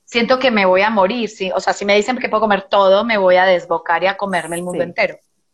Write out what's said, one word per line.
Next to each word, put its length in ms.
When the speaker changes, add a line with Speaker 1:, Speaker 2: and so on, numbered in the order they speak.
Speaker 1:
siento 340
que 120
me 160
voy 160
a 80
morir, 380
¿sí? 260
O 60
sea, 120
si 120
me 120
dicen 220
que 100
puedo 140
comer 200
todo, 420
me 140
voy 180
a 80
desbocar 580
y 40
a 100
comerme 400
el 60
mundo 200
Speaker 2:
Sí. 60
Speaker 1:
entero. 300